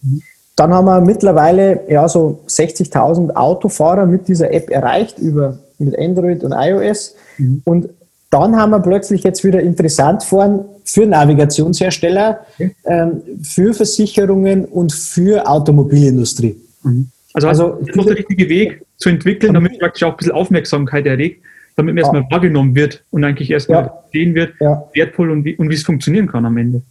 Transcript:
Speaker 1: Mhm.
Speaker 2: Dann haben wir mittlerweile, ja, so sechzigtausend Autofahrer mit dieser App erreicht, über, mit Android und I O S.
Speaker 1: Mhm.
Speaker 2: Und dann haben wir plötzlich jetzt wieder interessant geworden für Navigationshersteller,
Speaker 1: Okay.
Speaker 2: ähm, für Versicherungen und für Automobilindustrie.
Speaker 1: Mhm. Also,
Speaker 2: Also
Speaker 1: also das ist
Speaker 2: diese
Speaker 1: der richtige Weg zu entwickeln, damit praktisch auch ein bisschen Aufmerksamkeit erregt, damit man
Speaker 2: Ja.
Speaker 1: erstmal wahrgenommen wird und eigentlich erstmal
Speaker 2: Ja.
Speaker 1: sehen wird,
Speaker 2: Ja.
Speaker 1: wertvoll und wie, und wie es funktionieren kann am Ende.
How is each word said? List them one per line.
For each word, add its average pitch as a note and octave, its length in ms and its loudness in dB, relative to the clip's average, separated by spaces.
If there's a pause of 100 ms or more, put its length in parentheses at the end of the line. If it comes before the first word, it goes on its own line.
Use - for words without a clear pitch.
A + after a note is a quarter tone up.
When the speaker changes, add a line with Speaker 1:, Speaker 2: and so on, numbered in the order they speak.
Speaker 1:
Mhm. C#3 180 -4 (360)
Speaker 2:
Dann D#3+ 160 4
haben F#3 120 4
wir F#3 160 4
mittlerweile, F#3 880 2
ja, D3 180 2
so D#3+ 400 0
sechzigtausend D#3+ 880 -2
Autofahrer F3+ 720 0
mit F#3 240 0
dieser E3 240 0
App - 160 -2
erreicht, C#3 500 -2
über, D3 380 -2 (220)
mit C#3+ 200 -2
Android F3 460 -2
und C3+ 80 -4
I C#3 200 -2
O G3 60 0
S. G#3 360 -4 (220)
Speaker 1:
Mhm. C#3 280 -2
Speaker 2:
Und E3+ 240 0 (400)
dann F3+ 260 2
haben G#3+ 140 2
wir G#3+ 100 2
plötzlich F#3+ 440 -2
jetzt F#3 200 -2
wieder F#3+ 160 2
interessant E3 640 0
geworden G3 380 0 (240)
für G#3+ 200 2
Navigationshersteller, E3+ 1300 2 (140)
Speaker 1:
Okay. F#3 200 -6 (120)
Speaker 2:
ähm, E3+ 360 -2 (200)
für F#3+ 320 0
Versicherungen G3 880 0
und E3+ 300 -2
für G3 520 0
Automobilindustrie. C#3+ 1120 2 (280)
Speaker 1:
Mhm. C3 260 -2 (240)
Also, D#3 160 2
Speaker 2:
Also D#3 160 4
Speaker 1:
also - 140 -4
das D3 100 -8
ist - 60 -6
Speaker 2:
diese F#3+ 120 2
Speaker 1:
der G#3+ 100 2
richtige F#3+ 300 -2
Weg F3+ 380 -2 (100)
zu - 140 0
entwickeln, G3 460 0
damit F3 220 0
praktisch F3 260 -4
auch E3 80 0
ein D3+ 60 -12
bisschen E3+ 140 -4
Aufmerksamkeit D3 760 -2
erregt, C#3+ 380 -4 (320)
damit D#3+ 200 0
man - 20 0
Speaker 2:
Ja. E3 60 0
Speaker 1:
erstmal C#3 280 0
wahrgenommen D3+ 440 2
wird D3 360 -2
und D3 140 0
eigentlich C#3+ 260 -4
erstmal D#3 320 0
Speaker 2:
Ja. - 200 -14 (100)
Speaker 1:
sehen E3 220 0
wird, E3 260 -2
Speaker 2:
Ja. D3 320 -2
Speaker 1:
wertvoll D#3+ 380 -2
und D3+ 120 -2
wie, D#3+ 140 -6
und D#3 120 -2
wie D#3 60 -2
es D3+ 80 -6
funktionieren E3 440 -2
kann A#2 180 -4
am A#2 100 -2
Ende. B2 360 -2